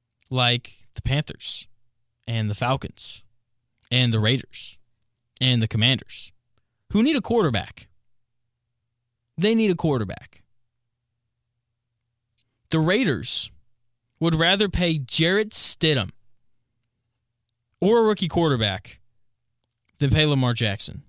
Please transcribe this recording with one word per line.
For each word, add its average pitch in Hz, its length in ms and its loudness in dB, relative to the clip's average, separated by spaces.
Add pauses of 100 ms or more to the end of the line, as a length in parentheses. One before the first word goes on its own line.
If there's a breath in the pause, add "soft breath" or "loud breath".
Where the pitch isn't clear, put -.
(280)
like 123 460 0 (200)
the - 60 -10
Panthers - 680 -6 (640)
and 110 220 -2
the 101 40 -4
Falcons - 680 -6 (680)
and 123 220 2
the 110 80 2
Raiders - 560 -4 (640)
and 123 220 2
the 110 60 -2
Commanders - 640 -2 (600)
who 208 100 2
need 294 140 2
a 226 60 -2
quarterback. 156 680 -2 (1500)
They 208 160 2
need 220 160 2
a 175 40 2
quarterback. 127 680 -4 (2250)
The 160 100 0
Raiders 165 720 0 (680)
would 165 140 0
rather 185 340 2
pay 170 300 0
Jarrett 185 520 0
Stidham 135 600 0 (1700)
or 220 200 4
a - 20 4
rookie 208 260 2
quarterback 120 720 -2 (1000)
than 139 120 0
pay 156 160 4
Lamar 131 260 2
Jackson. 110 560 -4